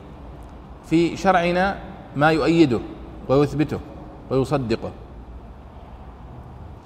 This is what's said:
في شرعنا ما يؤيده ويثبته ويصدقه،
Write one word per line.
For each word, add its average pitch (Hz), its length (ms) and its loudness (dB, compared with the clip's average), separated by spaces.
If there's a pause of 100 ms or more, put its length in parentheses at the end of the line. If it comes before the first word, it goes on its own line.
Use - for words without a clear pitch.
(920)
في 165 260 4
شرعنا 185 600 4 (400)
ما 147 140 6
يؤيده 151 500 6 (480)
ويثبته 139 500 4 (520)
ويصدقه، 123 600 2 (2000)